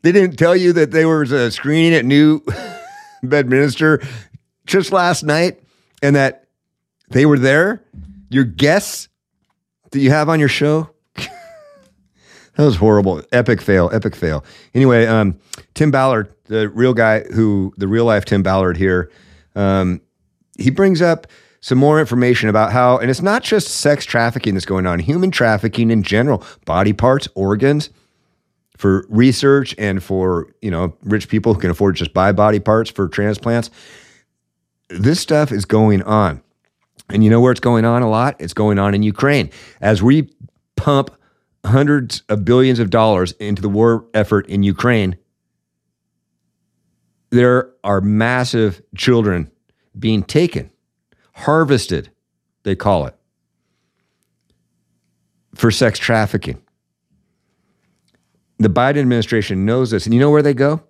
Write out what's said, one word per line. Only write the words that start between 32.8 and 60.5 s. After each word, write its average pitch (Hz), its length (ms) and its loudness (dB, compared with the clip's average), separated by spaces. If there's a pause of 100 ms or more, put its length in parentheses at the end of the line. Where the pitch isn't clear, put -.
for 98 180 -6
transplants. 107 600 -4 (1200)
This 107 300 0
stuff 151 320 0
is 98 140 -4
going 107 380 2
on. 101 380 0 (680)
And 107 140 2
you 107 60 6
know 113 100 6
where 123 120 4
it's 120 100 -2
going 117 240 2
on 117 160 0
a 113 80 0
lot? 117 300 -2
It's 85 140 -12
going 107 260 0
on 101 140 0
in 104 100 0
Ukraine. 107 460 0 (300)
As 104 220 0
we 139 280 2 (460)
pump 139 360 -2 (540)
hundreds 135 640 0
of 104 160 -2
billions 127 340 2
of 107 100 -2
dollars 101 440 2
into 104 280 -6
the 104 80 -4
war 113 440 0
effort 104 340 -2
in 101 160 -2
Ukraine, 101 540 -2 (2000)
there 123 420 2 (120)
are 101 160 0
massive 110 840 -2 (140)
children 104 560 0 (460)
being 110 240 -2
taken, 156 480 -2 (640)
harvested, 139 800 -2 (520)
they 98 120 -2
call 87 320 -2
it, - 80 -16 (2500)
for 117 160 0
sex 113 260 -2
trafficking. - 640 -4 (2000)
The 110 100 2
Biden 131 300 0
administration 110 640 -2
knows 117 260 -2
this. 104 140 -4
And 113 80 -2
you 120 60 4
know 143 100 4
where 151 140 4
they 143 100 0